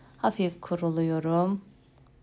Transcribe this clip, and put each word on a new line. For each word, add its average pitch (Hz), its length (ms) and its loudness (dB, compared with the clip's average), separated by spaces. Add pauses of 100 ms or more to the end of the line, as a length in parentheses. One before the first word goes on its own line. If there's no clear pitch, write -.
(180)
Hafif 196 440 0
kuruluyorum. 165 1000 0 (600)